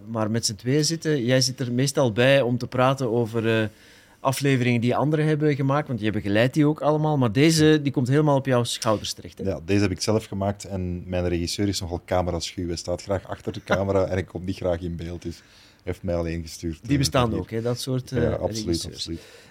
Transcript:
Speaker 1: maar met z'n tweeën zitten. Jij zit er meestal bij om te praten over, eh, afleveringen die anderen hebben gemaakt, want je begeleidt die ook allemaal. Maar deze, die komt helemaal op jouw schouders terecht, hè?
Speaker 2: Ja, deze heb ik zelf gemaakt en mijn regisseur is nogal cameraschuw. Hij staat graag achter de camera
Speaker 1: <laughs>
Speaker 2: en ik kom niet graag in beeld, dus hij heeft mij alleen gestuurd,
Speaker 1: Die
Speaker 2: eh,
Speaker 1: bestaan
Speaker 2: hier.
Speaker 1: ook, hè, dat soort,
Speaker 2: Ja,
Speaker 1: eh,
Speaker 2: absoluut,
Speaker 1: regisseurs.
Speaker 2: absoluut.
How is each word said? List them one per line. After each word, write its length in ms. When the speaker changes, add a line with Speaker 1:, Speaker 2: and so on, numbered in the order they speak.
Speaker 1:
maar 240
met 140
z'n 100
tweeën 300
zitten. 400
Jij 160
zit 180
er 140
meestal 380
bij 300
om 160
te 100
praten 420
over, 520
eh, 60
afleveringen 600
die 140
anderen 300
hebben 300
gemaakt, 320
want 120
je 120
begeleidt 420
die 120
ook 160
allemaal. 360
Maar 140
deze, 520
die 80
komt 160
helemaal 300
op 80
jouw 180
schouders 500
terecht, 240
hè? 60
Speaker 2:
Ja, 220
deze 160
heb 100
ik 100
zelf 240
gemaakt 400
en 440
mijn 180
regisseur 400
is 140
nogal 240
cameraschuw. 640
Hij 80
staat 280
graag 240
achter 260
de 100
camera 420
Speaker 1:
<laughs> 60
Speaker 2:
en 60
ik 80
kom 180
niet 120
graag 240
in 160
beeld, 260
dus 160
hij 460
heeft 200
mij 120
alleen 260
gestuurd, 400
Speaker 1:
Die 100
Speaker 2:
eh, 60
Speaker 1:
bestaan 320
Speaker 2:
hier. 100
Speaker 1:
ook, 120
hè, 100
dat 180
soort, 300
Speaker 2:
Ja, 120
Speaker 1:
eh, 100
Speaker 2:
absoluut, 340
Speaker 1:
regisseurs. 300
Speaker 2:
absoluut. 260